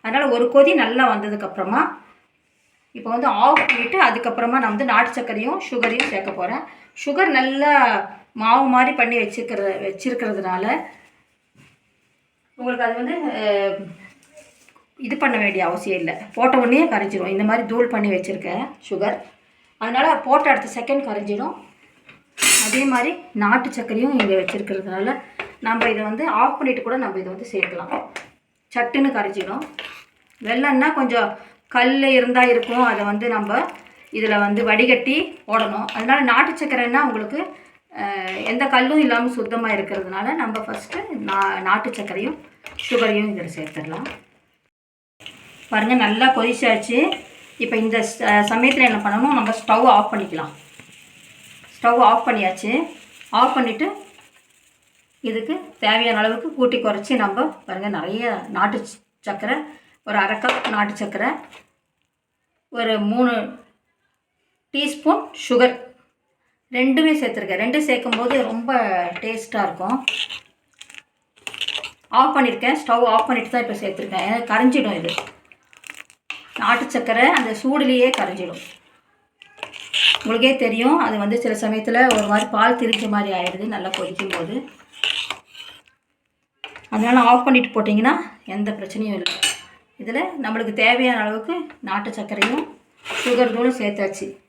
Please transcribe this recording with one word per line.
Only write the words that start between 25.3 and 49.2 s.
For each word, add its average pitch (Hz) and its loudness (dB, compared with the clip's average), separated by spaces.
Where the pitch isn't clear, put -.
நம்ம 233 0
இதை 214 -2
வந்து 226 -4
ஆஃப் 339 2
பண்ணிட்டு 262 -2
கூட 240 -4
நம்ம 196 -4
இதை 185 -8
வந்து 226 -14
சேர்க்கலாம். 185 -6
சட்டுன்னு 247 2
கரைஞ்சிடும். 196 -4
வெல்லம்னா 269 2
கொஞ்சம் 240 0
கல் 262 2
இருந்தா 254 4
இருக்கும், 240 4
அதை 208 0
வந்து 208 -2
நம்ம 214 0
இதுல 214 0
வந்து 208 2
வடிகட்டி 247 4
போடணும். 214 0
அதனால 247 0
நாட்டு 262 4
சர்க்கரைன்னா 254 0
உங்களுக்கு, 262 -4
அ, - -6
எந்த 233 -2
கல்லும் 262 4
இல்லாம 247 2
சுத்தமா 226 -4
இருக்கிறதுனால 196 -4
நம்ம 226 -4
ஃபஸ்ட்டு - -10
நா-, 196 0
நாட்டு 208 0
சர்க்கரையும் 208 -6
சுகரையும் 214 2
இதுல 175 -8
சேர்த்துடலாம். 156 -10
பாருங்க, 220 2
நல்லா 240 4
கொதிச்சாச்சு. 240 0
இப்போ 226 -2
இந்த 220 0
ச-, 220 -4
சமயத்துல 226 4
என்ன 214 0
பண்ணணும், 226 2